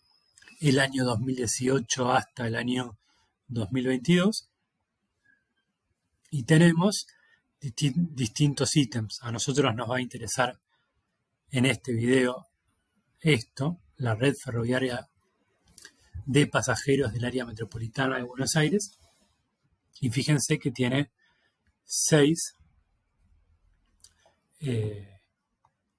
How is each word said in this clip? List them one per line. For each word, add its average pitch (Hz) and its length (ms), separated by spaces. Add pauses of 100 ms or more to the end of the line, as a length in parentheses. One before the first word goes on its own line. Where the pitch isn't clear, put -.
(600)
el 139 180
año 135 280
dos 120 140
mil 131 160
dieciocho 127 760
hasta 127 340
el 113 100
año 123 440 (480)
dos 113 240
mil 127 160
veintidós. 170 640 (1800)
Y 143 140
tenemos 170 640 (520)
disti-, 139 360
distintos 143 800
ítems. 117 480
A 117 80
nosotros 127 420
nos 117 160
va 127 80
a 127 40
interesar 120 600 (880)
en 123 160
este 131 280
video 123 520 (760)
esto, 151 640 (140)
la 120 180
red 127 220
ferroviaria 123 720 (1160)
de 139 180
pasajeros 131 680
del 117 140
área 123 180
metropolitana 117 760
de 127 60
Buenos 131 320
Aires. 156 440 (1000)
Y 123 120
fíjense 151 480
que 151 100
tiene 131 420 (720)
seis, - 680 (2000)
eh, 107 560 (840)